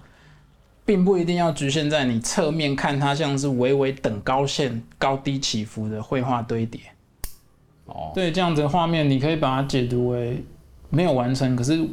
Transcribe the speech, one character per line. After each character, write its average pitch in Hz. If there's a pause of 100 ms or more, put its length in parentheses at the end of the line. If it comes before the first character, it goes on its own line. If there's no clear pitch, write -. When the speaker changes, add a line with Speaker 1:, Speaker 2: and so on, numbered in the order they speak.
(840)
Speaker 1:
并 196
不 190
一 170
定 175
要 170
局 139
限 147
在 147
你 117
侧 151
面 147
看 143
它 139
像 143
是 143
微 131
微 135
等 113
高 131
线、 120 (160)
高 135
低 135
起 110
伏 107
的 107
绘 135
画 127
堆 113
叠。 - (1080)
Speaker 2:
哦。 -
Speaker 1:
对， 180
这 175
样 170
子 147
的 143
画 170
面， 160
你 135
可 147
以 165
把 139
它 139
解 131
读 123
为 123 (440)
没 147
有 175
完 123
成。 127
可 120
是 160